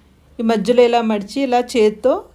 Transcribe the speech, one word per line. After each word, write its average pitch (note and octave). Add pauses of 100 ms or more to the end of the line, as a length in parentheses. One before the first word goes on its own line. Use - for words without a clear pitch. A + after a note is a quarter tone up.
(400)
ఈ B3
మధ్యలో A3+
ఇలా A#3
మడిచి G#3+
ఇలా B3
చేత్తో A#3+ (120)